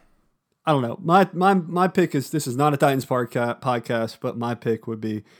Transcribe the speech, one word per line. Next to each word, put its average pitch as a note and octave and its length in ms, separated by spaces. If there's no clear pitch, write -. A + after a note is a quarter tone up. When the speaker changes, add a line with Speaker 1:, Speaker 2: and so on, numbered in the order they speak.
Speaker 1:
<laughs> - 480
Speaker 2:
I D#3+ 80
don't C3+ 80
know. A#2+ 200
My, F#3 300
my, F#3 220
my F3 340
pick F3+ 280
is, C3+ 160
this D3+ 160
is B2 100
not D3 160
a C#3 40
Titans C3+ 280
parca-, A#2+ 560
podcast, A#2 580
but B2+ 180
my A#2+ 180
pick A2+ 320
would A2+ 120
be G#2+ 240